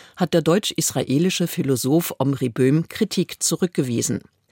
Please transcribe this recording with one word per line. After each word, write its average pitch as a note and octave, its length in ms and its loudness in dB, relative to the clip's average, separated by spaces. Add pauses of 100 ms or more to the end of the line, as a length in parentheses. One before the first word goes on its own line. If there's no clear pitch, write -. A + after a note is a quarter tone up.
(140)
hat F3+ 200 0
der E3 80 4
deutsch-israelische E3 1040 0
Philosoph C3+ 720 0
Omri C3 320 0
Böhm C3+ 380 2
Kritik - 540 -4
zurückgewiesen. B2 800 -2 (320)